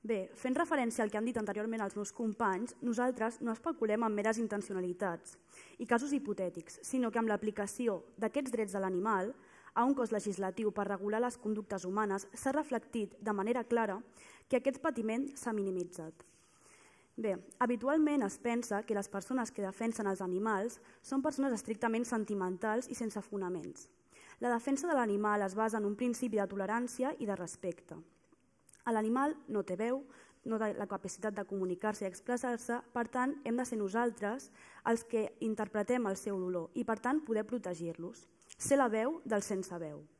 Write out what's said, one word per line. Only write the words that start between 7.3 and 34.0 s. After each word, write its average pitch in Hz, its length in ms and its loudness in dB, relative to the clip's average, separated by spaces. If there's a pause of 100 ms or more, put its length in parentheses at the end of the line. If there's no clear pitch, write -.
l'aplicació 208 720 0 (100)
d'aquests 240 400 0
drets 208 220 0
de 190 80 2
l'animal 190 480 2 (420)
a 226 80 4
un 269 160 6
cos 226 160 2
legislatiu 196 560 0
per 202 160 -2
regular 208 380 0
les 247 180 -4
conductes 202 420 -2
humanes 196 440 0 (100)
s'ha 269 160 0
reflectit 233 640 -2
de 208 160 -2
manera 226 320 0
clara 220 320 2 (480)
que 247 160 2
aquest 269 160 2
patiment 240 560 0
s'ha 226 220 -4
minimitzat. 180 580 -4 (1000)
Bé, 214 180 0 (240)
habitualment 269 640 4
es 196 160 -2
pensa 233 480 0
que 226 80 0
les 202 160 0
persones 226 400 -2
que 208 160 -4
defensen 226 400 -2
els 190 160 2
animals 202 560 0 (240)
són 269 220 -2
persones 277 320 2
estrictament 226 500 0
sentimentals 214 840 0
i - 20 -6
sense 220 320 -4
fonaments. - 640 -6 (500)
La 240 160 2
defensa 277 320 0
de 339 80 2
l'animal 208 480 4
es 190 160 -2
basa 220 240 2
en 202 60 2
un 208 80 -2
principi 240 420 0
de 196 80 2
tolerància 220 720 -2
i 226 80 -4
de 202 80 0
respecte. 175 640 -6 (880)
A 240 80 2
l'animal 240 380 2 (180)
no 202 160 0
té 180 80 -2
veu, 233 220 0 (500)
no 220 160 0
té 214 60 2 (100)
la 202 80 -2
capacitat 202 480 -4
de 202 80 -4
comunicar-se 196 640 -2
i - 20 -2
expressar-se, 240 680 -2 (180)
per 240 160 0
tant, 262 220 2 (100)
hem 233 160 0
de 254 80 0
ser 226 140 -2
nosaltres 226 720 0 (340)